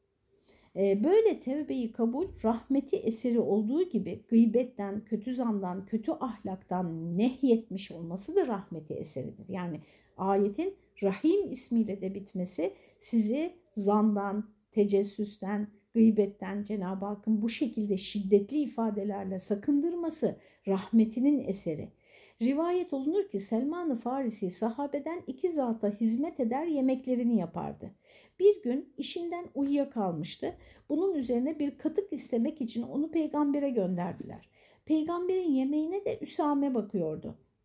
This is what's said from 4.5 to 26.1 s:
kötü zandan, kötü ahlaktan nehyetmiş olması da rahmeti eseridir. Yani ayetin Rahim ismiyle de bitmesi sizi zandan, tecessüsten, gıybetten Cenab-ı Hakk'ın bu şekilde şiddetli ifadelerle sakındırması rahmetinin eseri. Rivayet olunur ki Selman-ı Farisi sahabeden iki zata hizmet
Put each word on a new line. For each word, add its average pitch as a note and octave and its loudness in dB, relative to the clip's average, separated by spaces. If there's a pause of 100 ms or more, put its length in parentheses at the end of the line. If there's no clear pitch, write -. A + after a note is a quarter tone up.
kötü A3 -4
zandan, G3 -2
kötü A3 -2
ahlaktan F3+ -4
nehyetmiş A3+ 2
olması E3+ -6
da F#4 4
rahmeti F#3 -6
eseridir. - -10
Yani F3+ -6 (380)
ayetin G3+ 0 (280)
Rahim D#4 2
ismiyle G#3+ 0
de F#3+ -4
bitmesi G3+ -4 (260)
sizi A#3+ 0 (220)
zandan, G#3 2 (220)
tecessüsten, G3+ 0 (260)
gıybetten G#3 4
Cenab-ı F#3+ -4
Hakk'ın G#3 -2
bu A3+ 0
şekilde G#3+ -2
şiddetli G3+ 2
ifadelerle G#3 -2
sakındırması D4 0 (320)
rahmetinin A3+ 4
eseri. F3 -4 (520)
Rivayet E4 0
olunur D#4+ 0
ki G3 -4
Selman-ı C#4 -2
Farisi A#3 -4
sahabeden C#4+ -4
iki F4 -4
zata A#3 0
hizmet A#3 0